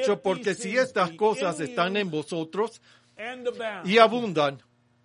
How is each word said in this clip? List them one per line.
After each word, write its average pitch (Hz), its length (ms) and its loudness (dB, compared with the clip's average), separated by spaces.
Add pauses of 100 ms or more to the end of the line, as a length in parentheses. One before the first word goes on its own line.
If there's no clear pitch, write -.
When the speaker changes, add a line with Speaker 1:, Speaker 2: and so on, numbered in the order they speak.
Speaker 1:
ocho, 208 140 2
Speaker 2:
these - 60 -6
Speaker 1:
porque 185 340 0
si 185 160 -10
Speaker 2:
things 240 100 0
Speaker 1:
estas 208 300 0
Speaker 2:
be 165 60 -14
Speaker 1:
cosas 196 440 0
Speaker 2:
in 151 60 -4
Speaker 1:
están 180 260 -2
Speaker 2:
you 208 80 0
Speaker 1:
en 190 100 -4
vosotros 160 680 -6 (360)
Speaker 2:
and 247 300 -12
abound, 214 400 -6
Speaker 1:
y 202 100 4
abundan, 196 640 4 (440)